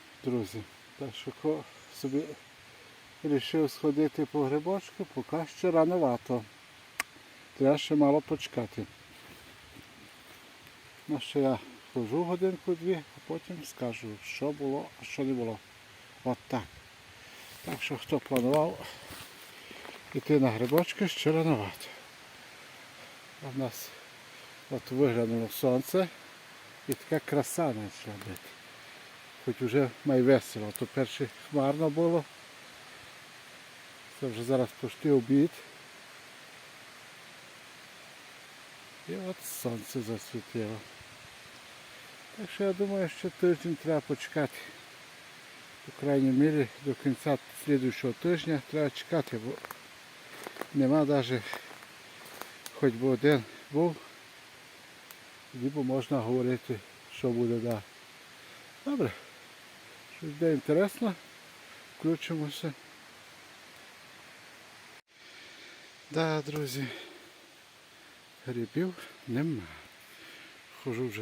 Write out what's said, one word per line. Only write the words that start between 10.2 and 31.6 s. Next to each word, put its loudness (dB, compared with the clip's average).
Ну, 0
ще -2
я 4
хожу 0
годинку-дві, 0
а -8
потім -8
скажу, -6
що -4
було, -2
а -14
що -4
не 2
було. -2
От 0
так. -2
Так -6
що, -4
хто -2
планував 2
іти 4
на 6
грибочки, 2
ще 0
рановато. 2
А -8
в -2
нас -4
от -6
виглянуло 4
сонце 2
і 2
така -2
краса 0
почала -6
бути. -10
Хоч 0
вже 4
май 6
весело, 4
то -2
перше -2
хмарно 2